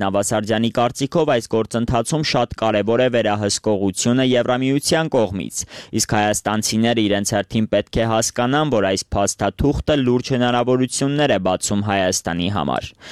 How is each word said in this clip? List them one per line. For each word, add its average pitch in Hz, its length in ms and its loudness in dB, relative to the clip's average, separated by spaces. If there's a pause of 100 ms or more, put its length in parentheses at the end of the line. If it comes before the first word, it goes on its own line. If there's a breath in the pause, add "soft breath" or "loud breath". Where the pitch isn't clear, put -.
Նավասարդյանի 107 760 0
կարծիքով 139 580 0
այս - 200 -4
գործընթացում 117 760 -2
շատ 120 320 -2
կարևոր 110 400 2
է 127 140 2
վերահսկողությունը 104 1120 0
Եվրամիության 131 800 0
կողմից, 95 480 -2 (400 loud breath)
իսկ 110 220 0
հայաստանցիները 107 880 0
իրենց 101 260 0
հերթին 107 400 0
պետք 107 240 0
է 113 140 0
հասկանան, 127 640 0
որ 95 160 2
այս - 180 -4
փաստաթուղթը 123 960 0
լուրջ 123 300 0
հնարավորություններ 127 1000 0
է 95 40 0 (120)
բացում 101 400 -2
Հայաստանի 92 640 0
համար։ 69 340 -4 (220 loud breath)